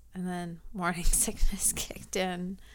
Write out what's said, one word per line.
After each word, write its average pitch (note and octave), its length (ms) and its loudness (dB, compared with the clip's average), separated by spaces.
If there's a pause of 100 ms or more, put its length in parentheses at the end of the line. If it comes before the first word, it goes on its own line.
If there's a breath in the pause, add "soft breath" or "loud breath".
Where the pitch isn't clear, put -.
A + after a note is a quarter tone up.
(140)
and F3+ 120 -6
then F3 340 -6 (120)
morning F3 320 -2
<laughs> - 0 -
sickness - 680 4
kicked - 440 -6
in. F#3 420 -4 (160 loud breath)